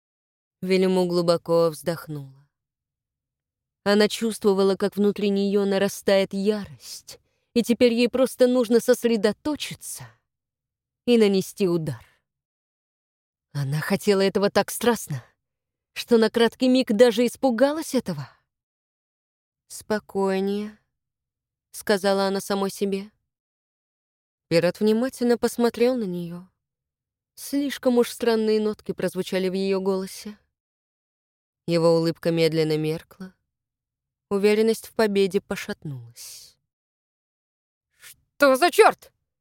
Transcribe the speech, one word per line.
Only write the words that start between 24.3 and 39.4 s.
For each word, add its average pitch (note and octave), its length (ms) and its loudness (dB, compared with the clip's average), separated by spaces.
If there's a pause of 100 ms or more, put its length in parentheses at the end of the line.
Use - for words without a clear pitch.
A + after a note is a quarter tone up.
Пират E3+ 320 0
внимательно A#3 580 0
посмотрел A#3+ 580 0
на A3+ 100 -4
нее. F3 420 -10 (880)
Слишком C4+ 600 -2
уж A#3+ 140 2
странные A3 500 0
нотки G#3+ 300 -6
прозвучали F#3 580 -4
в F3+ 40 -8
ее F#3+ 280 -2
голосе. F#3+ 560 -6 (1300)
Его E3+ 300 2
улыбка E3 340 -2
медленно D#3+ 480 0
меркла. E3 560 -8 (960)
Уверенность G#3+ 580 2
в - 60 -20
победе G3 480 2
пошатнулась. - 1160 -14 (1400)
«Что - 580 0
за E4+ 140 2
черт?» — - 420 2 (300)